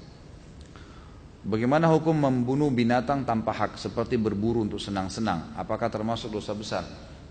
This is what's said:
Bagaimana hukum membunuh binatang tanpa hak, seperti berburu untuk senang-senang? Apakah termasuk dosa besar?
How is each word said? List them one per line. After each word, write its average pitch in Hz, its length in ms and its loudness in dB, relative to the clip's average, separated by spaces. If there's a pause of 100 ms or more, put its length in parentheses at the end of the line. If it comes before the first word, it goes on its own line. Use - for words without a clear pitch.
(1400)
Bagaimana 127 480 4
hukum 160 240 6
membunuh 135 560 4
binatang 123 560 2
tanpa 110 240 2
hak, 104 240 -2
seperti 113 400 -2
berburu 110 480 2
untuk 101 160 -2
senang-senang? 95 800 -2
Apakah 110 320 -2
termasuk 113 400 -2
dosa 104 240 -4
besar? 104 320 -4 (440)